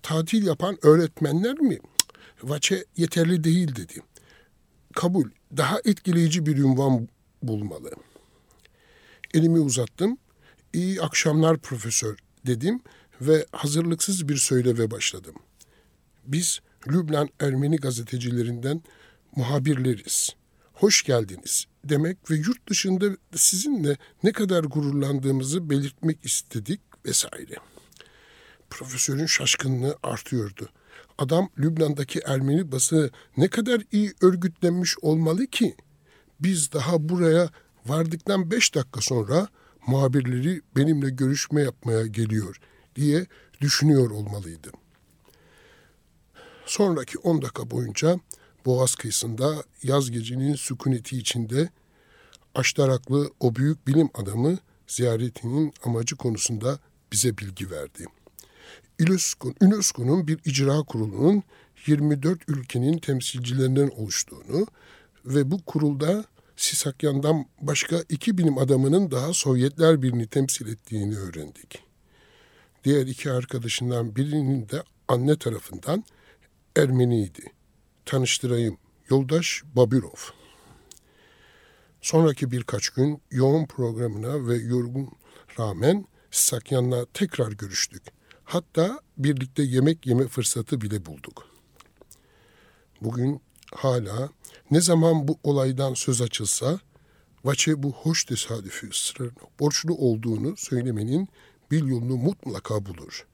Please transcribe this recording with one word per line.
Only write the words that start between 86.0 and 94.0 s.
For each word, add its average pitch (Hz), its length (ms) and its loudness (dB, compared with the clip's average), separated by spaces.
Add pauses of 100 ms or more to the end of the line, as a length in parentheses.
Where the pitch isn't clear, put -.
Sisakyan'la 123 760 0
tekrar 127 460 -2
görüştük. 101 500 -6 (420)
Hatta 180 560 -2 (160)
birlikte 139 460 -2
yemek 139 440 2
yeme 127 220 2
fırsatı 120 520 -4
bile 101 260 -6
bulduk. - 400 -18 (1500)
Bugün 123 400 -4 (340)
hala 123 560 -2 (400)